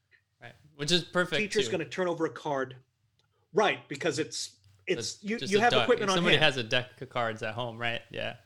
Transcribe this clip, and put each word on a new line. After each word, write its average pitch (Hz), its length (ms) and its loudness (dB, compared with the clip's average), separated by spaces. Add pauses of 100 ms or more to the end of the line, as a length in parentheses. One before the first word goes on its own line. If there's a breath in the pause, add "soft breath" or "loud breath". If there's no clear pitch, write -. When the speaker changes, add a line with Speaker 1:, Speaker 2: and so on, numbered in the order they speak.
(400 soft breath)
Speaker 1:
Right, 123 120 -20 (240)
which 147 160 -2
is 175 120 2
perfect, 175 360 0
Speaker 2:
Teacher's 208 260 0
Speaker 1:
too. - 60 -4
Speaker 2:
gonna 165 140 -2
turn 185 220 -2
over 160 180 -2
a - 40 -2
card. 135 460 -4 (760)
Right, 165 360 2
because 147 320 -2
it's, - 360 -6 (300)
it's, - 300 -4
Speaker 1:
That's - 80 -20
Speaker 2:
you, 214 140 -2
Speaker 1:
just 196 140 -4
Speaker 2:
you 202 60 6
Speaker 1:
a 202 40 4
Speaker 2:
have 240 100 6
Speaker 1:
deck. 247 100 6
Speaker 2:
equipment 220 280 2
on 185 80 4
Speaker 1:
Somebody 175 180 4
Speaker 2:
hand. 147 80 4
Speaker 1:
has 143 120 4
a 127 60 -2
deck 120 400 -2
of 127 80 -12
cards 113 320 -2
at 107 120 -4
home, 117 240 -6
right? 117 220 -4 (100)
Yeah. 110 360 -8